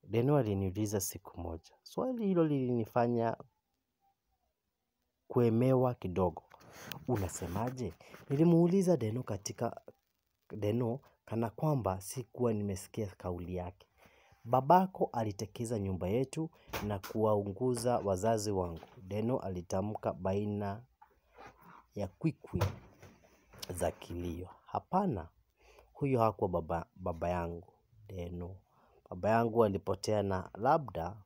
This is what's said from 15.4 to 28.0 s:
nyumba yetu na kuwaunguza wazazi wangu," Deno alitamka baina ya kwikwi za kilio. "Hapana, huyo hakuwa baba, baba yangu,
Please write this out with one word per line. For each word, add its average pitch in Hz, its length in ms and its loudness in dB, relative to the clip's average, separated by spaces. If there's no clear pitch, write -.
nyumba 95 300 -2
yetu 135 420 -2
na 104 120 -2
kuwaunguza 110 1000 2
wazazi 101 520 2
wangu," 87 300 -2
Deno 107 360 -2
alitamka 98 720 -2
baina 101 720 -2
ya 202 140 -6
kwikwi - 540 -4
za 85 160 0
kilio. 87 580 -8
"Hapana, 127 600 -2
huyo 131 280 0
hakuwa 110 300 2
baba, 82 360 -2
baba 87 320 -4
yangu, 85 440 -4